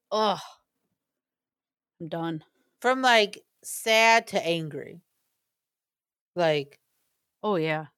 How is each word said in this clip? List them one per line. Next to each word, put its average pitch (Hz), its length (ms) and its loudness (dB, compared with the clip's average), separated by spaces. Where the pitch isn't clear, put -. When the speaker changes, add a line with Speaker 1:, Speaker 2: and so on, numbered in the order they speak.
Speaker 1:
"Ugh, 208 280 0
I'm 170 80 -12
done." 165 360 -6
Speaker 2:
From, 254 180 2
like, 226 440 2
sad 226 640 2
to 196 180 -2
angry. 160 560 -6
Like 151 420 0
Speaker 1:
Oh, 208 140 -2
yeah. 156 300 -2